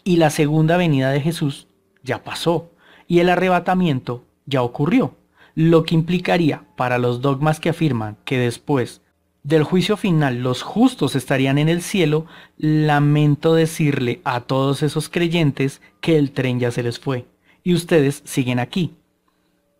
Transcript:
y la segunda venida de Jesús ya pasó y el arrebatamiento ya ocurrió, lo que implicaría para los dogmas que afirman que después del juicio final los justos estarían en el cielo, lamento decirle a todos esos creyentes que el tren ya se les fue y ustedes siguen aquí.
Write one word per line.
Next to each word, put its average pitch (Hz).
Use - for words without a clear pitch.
y 180
la 160
segunda 156
venida 143
de 143
Jesús 151
ya 123
pasó -
y 175
el 175
arrebatamiento 180
ya 131
ocurrió, 147
lo 160
que 165
implicaría 170
para 123
los 123
dogmas 143
que -
afirman 123
que 131
después 123
del 156
juicio 185
final 147
los 127
justos -
estarían 135
en 151
el 175
cielo, 160
lamento 151
decirle 143
a 123
todos 135
esos 151
creyentes 165
que 160
el 143
tren 127
ya 120
se 123
les 120
fue 131
y 180
ustedes 160
siguen 123
aquí. 143